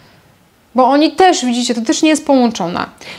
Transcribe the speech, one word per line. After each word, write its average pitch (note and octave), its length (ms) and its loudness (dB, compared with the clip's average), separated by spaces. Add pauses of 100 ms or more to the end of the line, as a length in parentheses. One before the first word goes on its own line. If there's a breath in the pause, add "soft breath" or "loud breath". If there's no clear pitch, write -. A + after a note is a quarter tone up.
(760 loud breath)
Bo A#3+ 140 2
oni D4 220 2
też, F4+ 340 2
widzicie, B3 300 -4
to A3+ 60 -4
też D#4 220 -2
nie D#4 60 2
jest D4+ 180 0
połączone. A3+ 580 0 (340 loud breath)